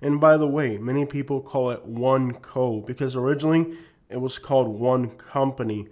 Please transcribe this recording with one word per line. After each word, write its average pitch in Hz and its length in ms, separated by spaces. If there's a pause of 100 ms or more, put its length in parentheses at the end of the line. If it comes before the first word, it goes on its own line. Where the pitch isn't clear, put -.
And 143 180
by 156 180
the 151 100
way, 139 300
many 131 280
people 139 360
call 127 300
it - 160
Onico 123 960
because 127 300
originally 151 600 (320)
it 127 80
was 127 220
called 131 280
One 120 440
Company. 120 800